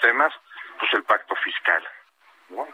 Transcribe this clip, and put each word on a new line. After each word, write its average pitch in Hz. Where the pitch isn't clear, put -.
temas, 127
pues -
el 101
pacto -
fiscal, -
¿no? 104